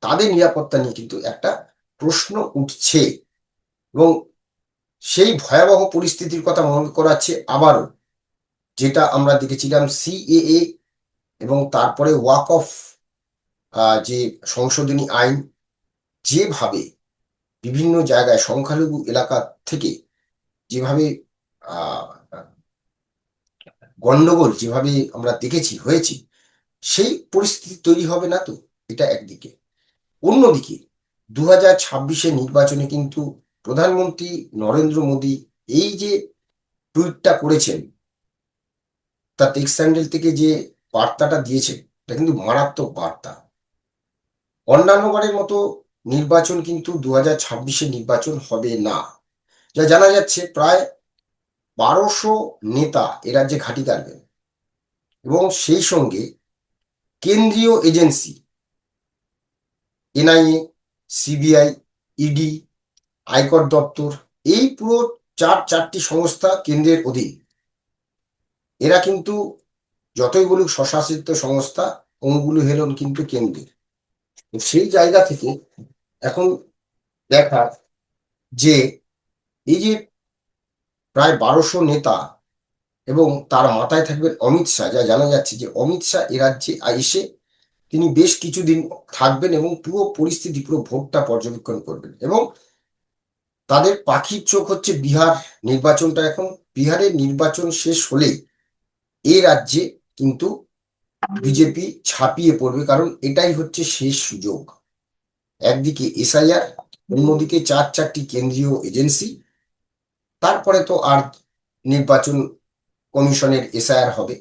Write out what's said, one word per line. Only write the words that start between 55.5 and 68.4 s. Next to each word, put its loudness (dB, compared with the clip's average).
সেই 2
সঙ্গে 0
কেন্দ্রীয় 2
এজেন্সি 2
এনআইএ, 6
সিবিআই, 4
ইডি, -2
আয়কর 2
দপ্তর, -2
এই 2
পুরো 0
চার, 2
চারটি -2
সংস্থা 0
কেন্দ্রের 2
অধীন। -6